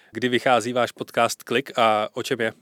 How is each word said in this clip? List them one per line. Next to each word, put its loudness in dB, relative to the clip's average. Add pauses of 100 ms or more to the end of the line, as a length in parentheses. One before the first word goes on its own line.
(120)
kdy -4
vychází 2
váš -2
podcast -2
Klik -4
a 2
o -8
čem -4
je? -2